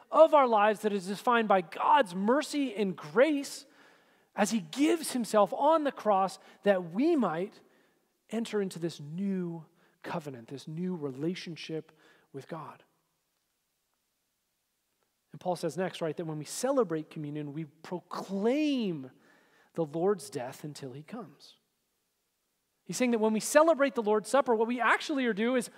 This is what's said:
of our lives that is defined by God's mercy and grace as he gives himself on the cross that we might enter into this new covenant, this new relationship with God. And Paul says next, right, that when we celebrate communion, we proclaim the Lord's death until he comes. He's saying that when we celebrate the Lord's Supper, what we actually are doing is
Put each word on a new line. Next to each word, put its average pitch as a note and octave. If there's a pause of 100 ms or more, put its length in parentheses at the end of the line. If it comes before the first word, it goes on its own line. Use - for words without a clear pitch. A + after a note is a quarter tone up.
(100)
of D#4
our C#4
lives G#3+
that G#3+
is G3
defined A3+
by G3
God's A#3
mercy C4
and G3
grace C4+ (720)
as G3+
he A3
gives C#4+
himself G#3+
on D4+
the C4+
cross F#3+ (240)
that F#3
we C#4+
might G3 (720)
enter G#3+
into F#3+
this E3
new E3+ (380)
covenant, C#3+
this C3+
new F3
relationship D#3 (400)
with C3+
God. C#3 (2500)
And D#3
Paul F3+
says D#3+
next, F3+
right, D#3+
that F3
when D#3
we D3+
celebrate F#3+
communion, D3
we D#3
proclaim G3+ (640)
the E3
Lord's E3
death B2
until C#3+
he C#3
comes. - (1300)
He's F#3
saying B3
that A#3
when A3
we A3
celebrate D4
the A#3
Lord's G#3
Supper, C4
what A3
we B3
actually C4+
are A#3
doing A#3
is A#3